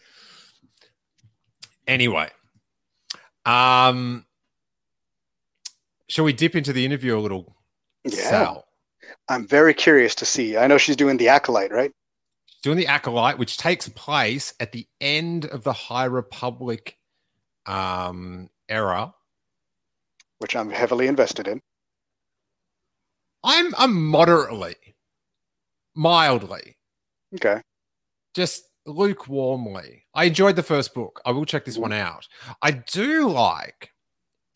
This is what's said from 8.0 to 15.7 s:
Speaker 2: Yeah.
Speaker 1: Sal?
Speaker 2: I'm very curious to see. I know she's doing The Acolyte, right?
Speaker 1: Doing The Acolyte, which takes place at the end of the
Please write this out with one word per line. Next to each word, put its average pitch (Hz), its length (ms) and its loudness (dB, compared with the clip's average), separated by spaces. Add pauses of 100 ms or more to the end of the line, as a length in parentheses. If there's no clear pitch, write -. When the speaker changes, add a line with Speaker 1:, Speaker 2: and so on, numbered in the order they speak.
Speaker 2:
Yeah. - 260 -4
Speaker 1:
Sal? - 380 0 (600)
Speaker 2:
I'm 120 180 -4
very 151 280 6
curious 135 420 4
to - 80 -6
see. 110 320 -2
I 120 120 4
know 143 100 6
she's 147 180 2
doing 139 200 2
The 117 120 2
Acolyte, 117 440 2
right? 127 180 0 (720)
Speaker 1:
Doing 147 140 0
The 180 100 0
Acolyte, 131 520 0
which 123 180 -4
takes 175 320 -2
place 135 720 -4
at 120 100 -8
the 117 160 -14 (140)
end 156 460 -4
of 127 180 -12
the 135 80 0